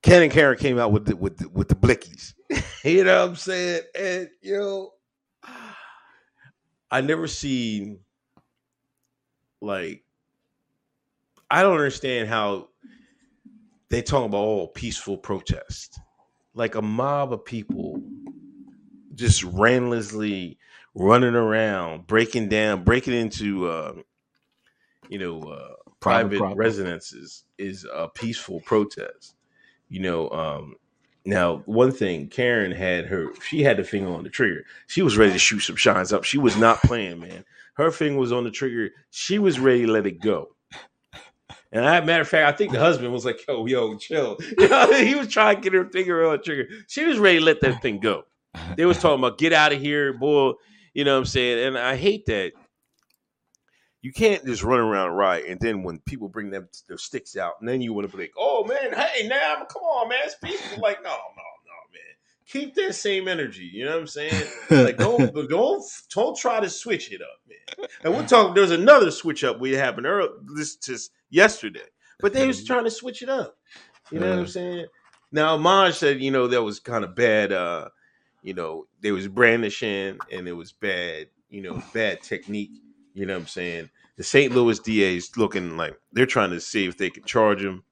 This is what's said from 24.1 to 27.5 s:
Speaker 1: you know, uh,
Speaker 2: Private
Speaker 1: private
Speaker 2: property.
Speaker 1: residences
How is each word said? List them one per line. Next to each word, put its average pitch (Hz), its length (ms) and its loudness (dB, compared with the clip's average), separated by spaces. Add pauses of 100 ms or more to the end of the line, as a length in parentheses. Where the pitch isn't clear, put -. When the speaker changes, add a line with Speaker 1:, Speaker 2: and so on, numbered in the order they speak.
Speaker 1:
you 101 100 -12
know, 82 240 -8
uh, 71 320 -16 (240)
Speaker 2:
Private - 0 -
Speaker 1:
private 110 380 0
Speaker 2:
property. 98 220 -2
Speaker 1:
residences 98 840 -4 (140)